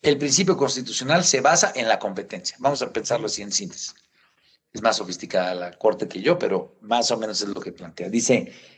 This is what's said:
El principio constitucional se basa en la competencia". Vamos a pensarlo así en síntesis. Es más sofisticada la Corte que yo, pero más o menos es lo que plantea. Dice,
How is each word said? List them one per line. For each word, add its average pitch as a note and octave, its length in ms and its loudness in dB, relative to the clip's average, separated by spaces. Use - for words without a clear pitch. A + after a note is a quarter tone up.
El C#3+ 160 4
principio D3 400 2
constitucional C3 640 0
se B2+ 180 2
basa E3+ 340 4
en A#2+ 120 -2
la G#2+ 120 4
competencia". G2 600 -6
Vamos C3+ 220 0
a B2 100 -4
pensarlo A2 360 -2
así G#2 160 -6
en G2+ 80 -10
síntesis. - 420 -6
Es G#2 120 -10
más A2+ 140 4
sofisticada F#2 580 -2
la F2 160 -6
Corte G#2 360 0
que F#2+ 140 -10
yo, D3 160 4
pero F#2+ 440 -2
más A#2 280 0
o A#2 80 0
menos G#2+ 240 -4
es G#2 60 -4
lo F#2+ 120 -6
que F2+ 120 -10
plantea. F2+ 360 -12
Dice, A2+ 460 2